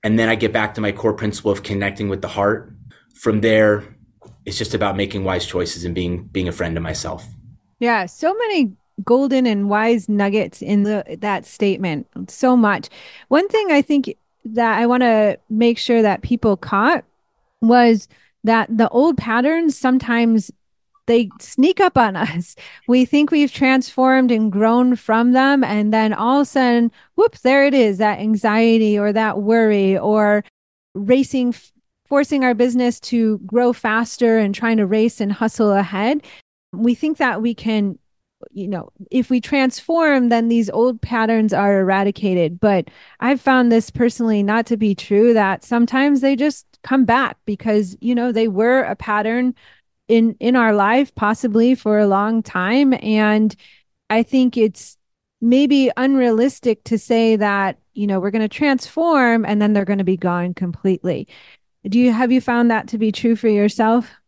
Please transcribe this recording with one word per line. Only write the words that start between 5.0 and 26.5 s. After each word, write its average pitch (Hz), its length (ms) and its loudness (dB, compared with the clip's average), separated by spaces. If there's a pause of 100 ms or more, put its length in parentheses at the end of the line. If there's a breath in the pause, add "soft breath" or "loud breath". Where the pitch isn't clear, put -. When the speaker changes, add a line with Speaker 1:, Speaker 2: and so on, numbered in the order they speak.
Speaker 1:
wise 90 220 -4
choices 87 400 -6
and 85 80 -6
being, 87 300 -6
being 90 240 -6
a 82 40 -8
friend 85 220 -6
to 82 60 -6
myself. 82 460 -10 (520)
Speaker 2:
Yeah, 233 260 -2
so 311 300 -4
many 403 380 -2 (300)
golden 262 440 0
and 202 240 -2
wise 220 380 0
nuggets 202 520 -2
in 202 220 0
the, 202 380 -4
that 202 260 -6
statement. 185 600 -4 (220)
So 254 280 0
much. 208 340 0 (380 loud breath)
One 339 200 2
thing 415 240 0
I 285 80 4
think 285 340 -2 (300)
that 226 340 -2
I 233 80 0
wanna 233 520 2 (100)
make 226 300 0
sure 233 240 0
that 202 200 0
people 226 340 0
caught 226 480 -2 (580)
was 226 460 4 (360 soft breath)
that 226 320 0
the 220 140 2
old 285 260 2
patterns, 262 600 0
sometimes 233 760 0 (560)
they 233 240 2 (100)
sneak 320 400 0
up 370 160 2
on 220 200 2
us. 165 400 -6 (300 loud breath)
We 254 180 4
think 294 260 2
we've 294 220 2
transformed 262 800 2
and 220 220 0
grown 233 440 2
from 233 360 0
them. 269 320 4
And 214 280 -2
then 220 200 2
all 247 280 0
of - 20 2
a 262 80 -4